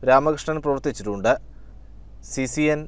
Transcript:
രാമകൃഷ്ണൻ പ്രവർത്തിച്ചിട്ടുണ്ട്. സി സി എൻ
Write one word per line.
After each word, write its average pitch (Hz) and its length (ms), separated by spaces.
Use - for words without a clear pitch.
രാമകൃഷ്ണൻ 147 560
പ്രവർത്തിച്ചിട്ടുണ്ട്. 113 680
സി 135 140
സി 151 100
എൻ 151 140